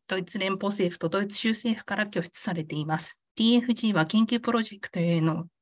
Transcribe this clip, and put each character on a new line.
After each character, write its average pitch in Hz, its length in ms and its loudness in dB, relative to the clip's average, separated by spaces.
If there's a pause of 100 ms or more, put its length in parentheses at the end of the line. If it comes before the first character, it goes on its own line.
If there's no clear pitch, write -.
ド 190 100 -2
イ 175 80 -2
ツ - 120 -8
連 190 200 0
邦 202 120 -2
政 196 220 0
府 - 80 -10
と 165 80 0
ド 190 140 0
イ 202 80 -2
ツ - 80 -2
州 226 140 0
政 220 280 -2
府 - 60 -18
か 202 100 -6
ら 208 120 0
拠 190 140 -4
出 - 160 -6
さ 190 160 -2
れ 160 120 -4
て 156 100 -8
い 151 100 -4
ま 156 140 0
す。 - 180 -4 (200)
デ 226 80 4
ィ 233 80 6
ー 240 60 6
エ - 20 2
フ 240 120 2
ジ 220 180 0
ー - 20 2
は 160 120 4
研 214 200 4
究 233 160 0
プ 233 100 -2
ロ 226 100 2
ジ 220 140 -6
ェ - 60 -18
ク - 100 -10
ト 180 80 -4
へ 170 220 2
の 160 240 0 (160)